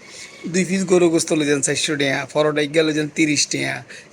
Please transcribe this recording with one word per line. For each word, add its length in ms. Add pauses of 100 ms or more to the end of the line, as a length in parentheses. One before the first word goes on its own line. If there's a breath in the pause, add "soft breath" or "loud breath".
(480 loud breath)
দুই 180
পিস 200
গরু 240
গোস্ত 240
লই 120
যান 160
চারশো 340
টিয়া, 380
পরোটা 300
গেলে 300
যান 220
তিরিশ 320
টিয়া, 360 (300 loud breath)